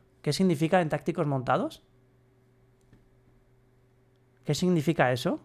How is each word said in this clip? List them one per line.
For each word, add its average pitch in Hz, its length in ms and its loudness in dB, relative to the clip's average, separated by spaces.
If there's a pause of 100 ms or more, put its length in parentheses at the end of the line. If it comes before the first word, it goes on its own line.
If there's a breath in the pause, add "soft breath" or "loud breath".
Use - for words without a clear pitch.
(220)
¿Qué 147 120 -2
significa 175 480 2
en 156 80 -2
tácticos 156 360 -4
montados? 143 560 -2 (2500)
¿Qué 151 100 -4
significa 160 600 2
eso? 180 320 -4